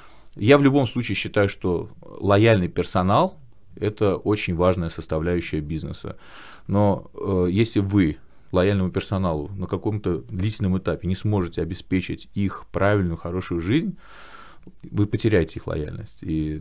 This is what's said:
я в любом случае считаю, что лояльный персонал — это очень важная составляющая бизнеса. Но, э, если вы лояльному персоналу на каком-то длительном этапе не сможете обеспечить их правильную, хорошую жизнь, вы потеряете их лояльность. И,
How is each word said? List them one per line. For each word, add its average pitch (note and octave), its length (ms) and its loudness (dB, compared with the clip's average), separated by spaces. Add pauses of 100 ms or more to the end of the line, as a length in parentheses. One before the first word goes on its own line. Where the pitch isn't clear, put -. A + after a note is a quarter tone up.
(340)
я B2 220 6
в C#3+ 60 4
любом C3+ 240 4
случае A2+ 280 -4
считаю, - 320 2
что E2+ 420 -2 (120)
лояльный G2+ 680 4
персонал — G2 680 0 (420)
это G#2+ 360 0
очень G2 400 -2
важная F2 340 2
составляющая D#2+ 720 -2
бизнеса. D2+ 580 -8 (480)
Но, G2 480 0
э, F2+ 380 0
если G#2 300 2
вы F#2+ 360 4 (360)
лояльному F#2+ 380 2
персоналу F2 640 -2
на F#2 120 -8
каком-то G2+ 520 -2 (100)
длительном F#2+ 480 -2
этапе F2 300 -4
не F#2 80 0
сможете F#2 460 -2
обеспечить F2+ 720 -4
их G2+ 360 -4
правильную, F#2 460 2
хорошую F2 440 -4
жизнь, C#3 360 0 (840)
вы G#2 240 -2
потеряете G#2 520 0
их - 80 -12
лояльность. D#2+ 540 -8
И, D#2 400 -4